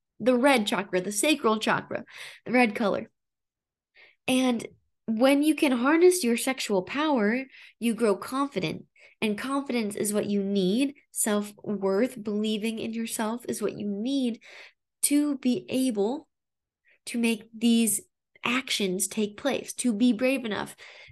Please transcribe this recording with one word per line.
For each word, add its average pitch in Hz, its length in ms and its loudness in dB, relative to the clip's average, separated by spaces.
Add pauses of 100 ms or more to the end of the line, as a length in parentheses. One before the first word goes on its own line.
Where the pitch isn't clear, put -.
(180)
the 247 180 4
red 247 300 4
chakra, 185 340 -2
the 190 120 -6
sacral 233 480 2
chakra, - 440 -2 (400)
the 185 60 -10
red 233 240 4
color. 196 340 -2 (1200)
And 254 400 0 (400)
when 262 380 4
you 311 100 4
can 302 160 2
harness 320 540 4
your 233 120 2
sexual 226 460 -2
power, 262 600 0 (340)
you 226 160 0
grow 208 220 2
confident. 202 680 -6 (360)
And 208 160 -2
confidence 247 560 -4
is 202 180 -2
what 208 140 -2
you 202 160 0
need. 202 540 0 (160)
Self-worth, 208 1080 -2
believing 214 600 -2
in 226 120 -6
yourself 226 560 -6
is 226 140 -4
what - 160 -4
you 208 100 -6
need 233 520 -2 (600)
to 294 380 0
be - 300 0
able 254 600 -2 (800)
to - 100 -8
make 233 400 0
these 226 440 4 (440)
actions 214 640 -2
take 208 300 -4
place, - 360 -4
to 247 200 0
be 240 200 4
brave 254 320 0
enough 175 300 -6 (380)